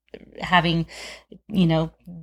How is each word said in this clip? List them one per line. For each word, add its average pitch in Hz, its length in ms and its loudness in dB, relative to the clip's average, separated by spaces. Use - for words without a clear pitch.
having, 165 460 2
you 185 180 2
know, 160 260 2